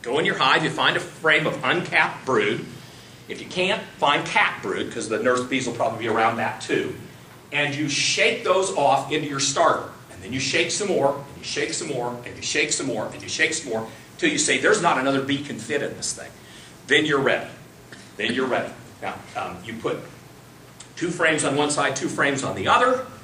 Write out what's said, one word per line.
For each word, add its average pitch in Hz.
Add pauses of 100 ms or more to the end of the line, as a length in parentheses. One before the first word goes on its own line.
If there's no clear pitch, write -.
Go 123
in 160
your 190
hive, 156
you 139
find 143
a 170
frame 156
of -
uncapped 165
brood. 117 (640)
If -
you -
can't, 185 (160)
find 151
capped -
brood, 92
'cause 107
the 107
nurse 123
bees 123
will 117
probably 113
be 113
around 113
that 110
too. - (580)
And 143
you 147
shake -
those 190
off 139
into 147
your 139
starter. 127 (220)
And -
then 95
you 131
shake 170
some 196
more, 151
and -
you -
shake 151
some 160
more, 120
and 95
you -
shake 151
some -
more, 107
and -
you -
shake 160
some -
more, 110 (320)
till 165
you 143
say, 131
"There's 165
not 170
another 135
bee 139
can 110
fit 143
in -
this -
thing." - (560)
Then 151
you're 147
ready. 123 (680)
Then 113
you're 131
ready. 113 (300)
Now, 95 (220)
um, 90
you 117
put - (1000)
two 170
frames 156
on 143
one 147
side, 143
two 165
frames 139
on -
the -
other 254 (200)